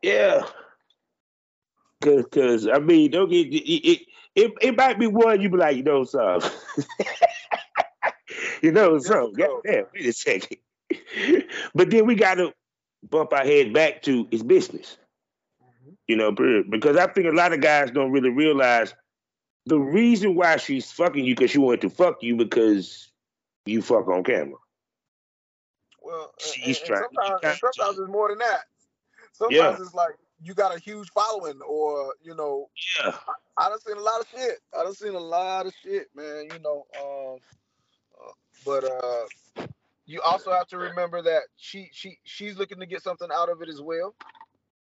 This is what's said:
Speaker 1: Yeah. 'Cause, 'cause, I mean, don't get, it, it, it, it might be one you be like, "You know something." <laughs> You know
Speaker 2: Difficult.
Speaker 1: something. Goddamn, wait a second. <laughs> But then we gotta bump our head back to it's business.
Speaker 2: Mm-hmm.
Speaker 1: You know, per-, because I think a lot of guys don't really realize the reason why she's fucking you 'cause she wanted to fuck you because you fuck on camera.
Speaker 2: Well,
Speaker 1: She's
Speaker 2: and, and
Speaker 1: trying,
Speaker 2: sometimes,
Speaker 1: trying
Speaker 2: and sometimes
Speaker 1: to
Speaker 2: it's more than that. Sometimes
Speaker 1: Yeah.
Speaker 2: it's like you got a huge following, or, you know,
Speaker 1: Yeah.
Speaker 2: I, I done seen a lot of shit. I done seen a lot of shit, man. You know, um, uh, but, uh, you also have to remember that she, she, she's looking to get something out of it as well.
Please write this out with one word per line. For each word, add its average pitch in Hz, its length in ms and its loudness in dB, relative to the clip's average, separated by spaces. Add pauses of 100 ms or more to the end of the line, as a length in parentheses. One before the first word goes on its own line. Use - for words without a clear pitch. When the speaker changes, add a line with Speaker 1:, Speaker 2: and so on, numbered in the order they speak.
Speaker 1:
Yeah. 196 460 2 (1500)
'Cause, 143 300 6
'cause, 120 360 2
I 127 120 4
mean, 151 320 6
don't 180 180 2
get, 170 180 2
it, 139 100 -4
it, 156 440 2 (340)
it, 214 260 4
it 240 160 2
might 254 220 4
be 233 80 4
one 220 340 4
you 202 80 0
be 180 80 0
like, 156 200 4
"You 127 60 -4
know 139 220 2
something." 95 500 0
<laughs> - 60 -18 (2000)
You 160 80 4
know 160 320 6
Speaker 2:
Difficult. 139 300 0
Speaker 1:
something. - 20 -12 (280)
Goddamn, 147 300 0
wait 185 140 -8
a 117 60 0
second. - 440 -4 (340)
<laughs> - 540 0 (300)
But 175 160 4
then 220 160 6
we 240 80 4
gotta 185 380 2 (560)
bump 156 240 0
our 139 120 2
head 139 280 4
back 151 300 2
to 123 280 0
it's 113 120 -4
business. - 540 0 (680)
Speaker 2:
Mm-hmm. 139 300 -20 (140)
Speaker 1:
You 113 100 0
know, 107 160 0
per-, 110 360 2
because 143 280 2
I 180 100 4
think 180 200 0
a 160 40 0
lot 170 220 2
of 147 80 -2
guys 147 300 4
don't 135 200 0
really 131 200 2
realize 127 600 2 (720)
the 151 140 2
reason 196 560 2
why 165 220 4
she's 131 340 -6
fucking 147 340 -2
you 123 100 0
'cause 127 160 2
she 147 80 2
wanted 123 220 2
to - 100 -2
fuck 175 320 0
you 117 140 -2
because 110 720 0 (540)
you 107 160 -2
fuck 101 280 0
on 92 140 0
camera. 76 340 -4 (1400)
Speaker 2:
Well, 160 380 -14
Speaker 1:
She's 151 420 -6
Speaker 2:
and, 156 60 -12
and 220 80 0
Speaker 1:
trying, - 20 0
Speaker 2:
sometimes, 196 440 -4
Speaker 1:
trying - 20 -
Speaker 2:
and 151 140 0
sometimes 214 400 -2
Speaker 1:
to - 20 -14
Speaker 2:
it's 190 100 -10
more 208 200 0
than 208 100 -8
that. 220 260 -2 (680)
Sometimes 226 460 2
Speaker 1:
Yeah. - 0 -
Speaker 2:
it's 180 140 -16
like 170 220 -4 (280)
you 180 100 -18
got 185 220 -2
a 165 40 -14
huge 208 320 -16
following, 202 560 -4
or, 147 560 -4
you 165 120 -20
know, 143 340 -8 (280)
Speaker 1:
Yeah. 120 300 -6
Speaker 2:
I, - 60 -8 (340)
I - 20 -2
done 220 120 -10
seen 208 160 -12
a 208 40 -14
lot 226 200 -4
of 226 80 -10
shit. 240 300 -8 (180)
I 160 60 -4
done 196 120 -8
seen 202 200 -12
a 180 40 -8
lot 185 480 -6
of 185 60 -14 (100)
shit, 196 320 -8
man. 151 360 -16
You 165 80 -18
know, 147 260 -8 (140)
um, 139 400 -14 (840)
uh, - 120 -20 (320)
but, 139 200 -4
uh, 123 420 -6 (800)
you 156 160 -16
also 185 300 -2
have 180 180 -2
to 185 100 -14
remember 175 440 -8
that 160 200 0 (140)
she, 196 360 -20
she, - 320 -20
she's 202 320 -16
looking 190 220 -10
to 185 80 -16
get 170 160 -14
something 175 300 -12
out 170 160 -2
of 165 120 -6
it 165 80 -14
as 147 120 -16
well. 165 340 -8 (680)